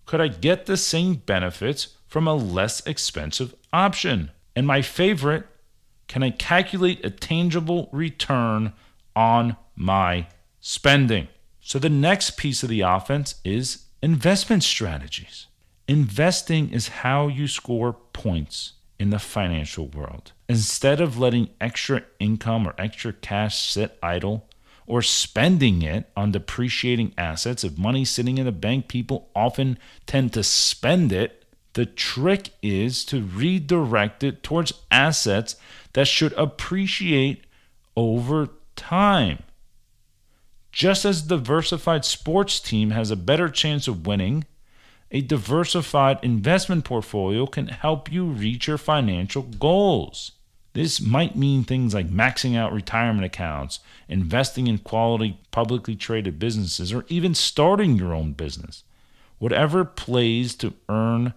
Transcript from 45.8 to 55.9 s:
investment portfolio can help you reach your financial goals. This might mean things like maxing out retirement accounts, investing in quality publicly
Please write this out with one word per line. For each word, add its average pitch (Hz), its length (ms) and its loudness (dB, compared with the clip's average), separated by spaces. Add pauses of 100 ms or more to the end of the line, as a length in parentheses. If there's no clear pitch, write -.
investment 147 600 2
portfolio 107 640 -2
can - 220 -6
help 147 440 -2
you 180 140 -2
reach 120 400 -2
your 151 120 -2
financial 120 640 0
goals. 143 880 0 (400)
This 151 280 -2
might 127 360 2
mean 139 280 2
things 123 300 0
like 90 160 -2
maxing 120 440 2
out 117 180 0
retirement 107 520 0
accounts, 78 540 -6 (300)
investing 120 580 0
in 113 100 2
quality 110 640 -2 (100)
publicly 117 460 -2